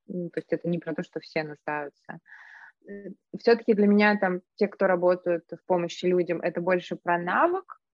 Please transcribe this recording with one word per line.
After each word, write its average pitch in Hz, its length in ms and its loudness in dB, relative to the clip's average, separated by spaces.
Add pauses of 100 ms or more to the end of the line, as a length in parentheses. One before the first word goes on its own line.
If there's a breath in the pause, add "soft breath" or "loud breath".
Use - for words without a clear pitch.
Ну, 180 240 -8
то - 100 -20
есть - 120 -20
это 170 160 -2
не 170 100 -2
про 160 160 -8
то, 175 80 -6
что - 180 -12
все - 220 -6
нуждаются. 151 760 -10 (720 loud breath)
Э, 202 220 -14 (280)
всё-таки 233 360 2
для 202 140 4
меня 208 300 6
там 185 240 0 (140)
те, 202 120 0
кто 202 180 -2
работают 180 680 2
в - 140 -16
помощи 175 400 -2
людям, 175 360 0
это 175 180 -4
больше 175 360 -2
про 175 220 0
навык 262 640 -2 (180)